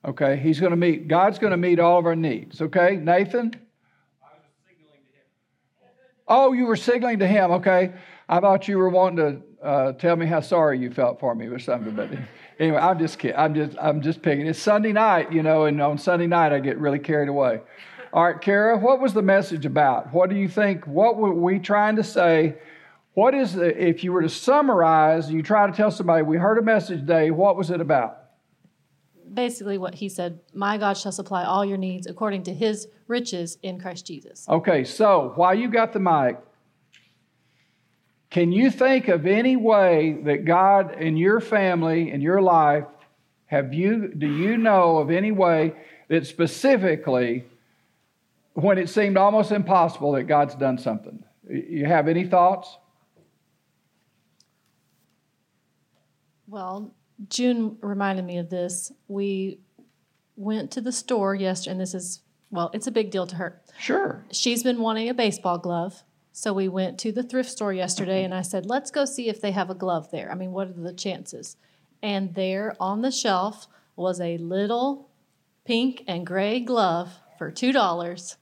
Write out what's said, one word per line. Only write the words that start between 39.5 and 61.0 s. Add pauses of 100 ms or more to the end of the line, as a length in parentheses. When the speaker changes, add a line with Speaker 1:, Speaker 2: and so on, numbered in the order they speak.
Speaker 1:
way
that
God
in
your
family,
in
your
life, (600)
have
you,
do
you
know
of
any
way (360)
that
specifically, (1080)
when
it
seemed
almost
impossible,
that
God's
done
something? (240)
Y-,
you
have
any
thoughts? (3750)
Speaker 2:
Well, (360)
June
reminded
me
of
this. (160)
We (760)
went
to
the
store